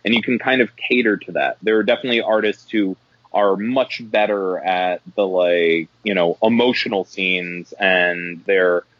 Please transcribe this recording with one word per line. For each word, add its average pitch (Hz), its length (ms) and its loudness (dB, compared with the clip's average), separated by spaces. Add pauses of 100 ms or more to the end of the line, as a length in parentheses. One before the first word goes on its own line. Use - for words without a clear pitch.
And 107 80 2
you 117 80 2
can 120 160 -2
kind 131 240 2
of 113 140 -2
cater 113 420 0
to - 160 -12
that. 69 280 -2
There 110 160 2
are 107 60 2
definitely 117 380 0
artists 107 480 -2
who 98 280 -2 (360)
are 101 220 2
much 123 480 -2
better 104 560 0
at 90 420 -2 (140)
the, 101 100 2
like, 87 600 2 (160)
you 104 100 -2
know, 87 300 0
emotional 117 600 0
scenes, 90 680 -6
and 87 720 -2
their, 92 380 2 (160)